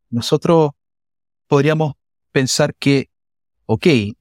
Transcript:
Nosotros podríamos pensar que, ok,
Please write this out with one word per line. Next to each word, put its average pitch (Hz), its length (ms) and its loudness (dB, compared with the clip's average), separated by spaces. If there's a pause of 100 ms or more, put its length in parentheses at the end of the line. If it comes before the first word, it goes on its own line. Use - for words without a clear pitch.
(100)
Nosotros 151 640 0 (800)
podríamos 147 440 0 (340)
pensar 135 440 -2
que, 139 360 -2 (560)
ok, 110 200 -2 (340)